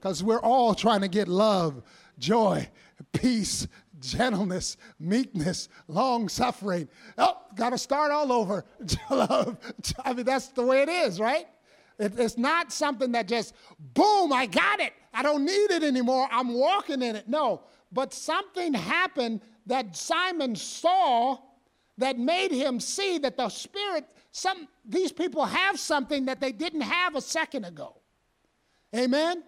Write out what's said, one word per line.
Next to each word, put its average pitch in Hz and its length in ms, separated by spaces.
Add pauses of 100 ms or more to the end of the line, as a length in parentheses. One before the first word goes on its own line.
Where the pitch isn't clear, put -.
'cause 180 200
we're 220 200
all 233 340
trying 208 240
to 196 80
get 190 220
love, 180 520 (380)
joy, 180 500 (440)
peace, - 540 (320)
gentleness, 185 760 (240)
meekness, 180 720 (180)
long 233 400
suffering. 185 640 (280)
Oh, - 200 (180)
gotta 233 220
start 294 340
all 294 200
over. 208 340 (220)
<laughs> - 220
Love. 247 480 (460)
I 254 100
mean, 240 120
that's 254 240
the - 140
way 262 180
it 285 80
is, 294 300
right? 247 280 (500)
It, 208 220
it's 233 180
not 311 360
something 269 400
that 233 140
just, 226 260 (400)
boom, 381 400
I 254 140
got 359 340
it. 247 120 (200)
I 233 100
don't 285 220
need 403 260
it 339 100
anymore. 254 480
I'm 240 240
walking 285 480
in 233 140
it. 202 140
No, 262 340 (280)
but 262 220
something 349 600
happened 240 680 (240)
that 226 300
Simon 330 640
saw 277 800 (600)
that 254 220
made 349 320
him 262 300
see 381 380
that 269 180
the 247 100
Spirit, 381 580 (280)
some, 370 340 (160)
these 294 300
people 311 320
have 339 340
something 285 460
that 262 160
they 269 100
didn't 311 300
have 320 340
a 262 60
second 320 420
ago. 175 320 (1000)
Amen? 294 540